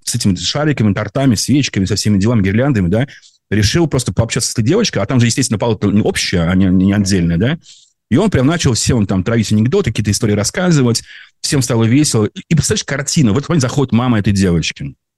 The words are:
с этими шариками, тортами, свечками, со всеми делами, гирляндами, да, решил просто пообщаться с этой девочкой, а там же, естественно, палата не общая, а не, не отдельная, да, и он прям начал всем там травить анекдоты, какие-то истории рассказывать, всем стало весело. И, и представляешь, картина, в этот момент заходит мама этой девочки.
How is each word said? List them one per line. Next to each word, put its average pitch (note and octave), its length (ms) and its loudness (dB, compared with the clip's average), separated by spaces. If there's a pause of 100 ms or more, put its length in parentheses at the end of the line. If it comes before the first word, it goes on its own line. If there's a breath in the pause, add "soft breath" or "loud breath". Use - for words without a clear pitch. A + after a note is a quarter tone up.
с - 120 -8
этими G#2 200 0
шариками, C#3 580 -2
тортами, A2+ 420 0
свечками, A#2 500 0
со F#2+ 100 -2
всеми G#2 240 0
делами, A2 240 2
гирляндами, G#2+ 460 0
да, A2+ 180 0 (420 loud breath)
решил G#2+ 380 2
просто B2+ 260 -4
пообщаться - 360 -2
с - 40 -8
этой A2 120 -2
девочкой, F3+ 360 0
а G2 40 -2
там B2+ 140 0
же, A#2 80 4
естественно, A#2+ 320 0
палата A2 280 -2
не G2+ 140 2
общая, G2+ 480 -2
а F#2 60 2
не, F#2+ 100 4
не F#2+ 280 2
отдельная, F#2 440 0
да, B2+ 200 0 (520 loud breath)
и A2+ 80 2
он G#3 120 2
прям B2+ 160 0
начал D#3 280 2
всем A2 340 0
там F#2 160 -2
травить A2+ 280 0
анекдоты, B2 400 0
какие-то G#2+ 200 -2
истории G#2 220 0
рассказывать, B2 680 0 (400 loud breath)
всем C#3+ 200 -2
стало A#2 240 0
весело. A#2+ 400 2
И, - 240 -8
и E3+ 60 2
представляешь, - 280 0
картина, C#3 500 0
в A2+ 40 0
этот C#3+ 120 -4
момент D#3+ 140 2
заходит B2+ 280 -2
мама A#2 280 0
этой G2+ 140 0
девочки. E2+ 640 -2 (220)